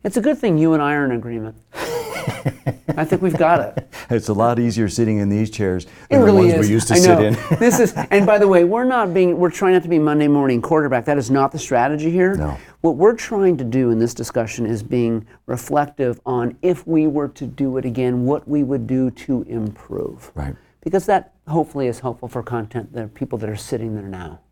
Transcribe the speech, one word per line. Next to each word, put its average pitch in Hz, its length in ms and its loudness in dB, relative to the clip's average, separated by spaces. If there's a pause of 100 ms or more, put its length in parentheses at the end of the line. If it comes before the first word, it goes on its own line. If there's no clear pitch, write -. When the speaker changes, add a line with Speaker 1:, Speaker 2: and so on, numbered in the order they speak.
Speaker 1:
It's 202 140 -6
a 233 60 2
good 285 160 0
thing 180 200 0
you 160 140 4
and 156 100 2
I 143 120 0
are 143 100 0
in 131 80 0
agreement. 113 540 -8
<laughs> - 80 -20 (1200)
I 156 80 -2
think 175 160 0
we've 180 160 -2
got 165 220 4 (180)
it. - 100 -10 (220)
Speaker 2:
It's 117 200 0
a 107 40 0
lot 113 260 2
easier 117 300 0
sitting 110 300 0
in 101 100 0
these 107 200 0
chairs 92 360 -2
Speaker 1:
It - 40 -20 (200)
Speaker 2:
than 277 120 6
the 226 40 6
Speaker 1:
really 196 120 6 (100)
Speaker 2:
ones 170 60 4
Speaker 1:
is. - 140 2
Speaker 2:
we - 60 2
used 113 160 2
to - 60 2
Speaker 1:
I - 20 8
Speaker 2:
sit 180 220 6
Speaker 1:
know. 104 60 4
Speaker 2:
in. 110 120 2 (100)
<laughs> 156 120 0
Speaker 1:
This 247 200 4
is, 226 140 2 (160)
and 202 160 4
by 208 120 4
the 202 100 4
way, 180 160 6
we're 220 200 0
not 240 300 0
being, 180 240 2
we're 175 140 0
trying 185 220 2
not 175 100 4
to 170 60 -10
be 170 100 2
Monday 151 280 2
morning 139 340 2
quarterback. 139 440 0
That 143 120 0
is 123 140 -2
not 139 200 2
the 156 80 -10
strategy 147 520 0
here. 185 240 2
Speaker 2:
No. 73 220 -4 (240)
Speaker 1:
What 165 160 2
we're 214 180 4
trying 196 420 0
to 131 60 -6
do 123 280 0
in 113 80 2
this 117 140 0
discussion 117 520 -6
is 107 180 -4
being 117 420 -2 (200)
reflective 139 800 -4
on 123 360 -4
if 180 260 -2
we 156 200 2
were 143 220 -2
to - 160 -12
do 131 320 -4
it 127 80 -6
again, 123 400 -2
what 143 220 -2
we 147 160 0
would 123 240 -4
do 131 240 0
to 123 320 -6
improve. - 920 -10
Speaker 2:
Right. 69 200 -8 (260)
Speaker 1:
Because 185 240 -2
that - 280 0 (140)
hopefully 147 400 -4
is 117 120 -6
helpful 123 280 -8
for 120 140 -8
content, 113 500 -8
the 113 160 -10
people 123 300 -8
that 104 120 -8
are 107 60 -8
sitting 110 400 -8
there 98 120 -10
now. 90 320 -14 (120)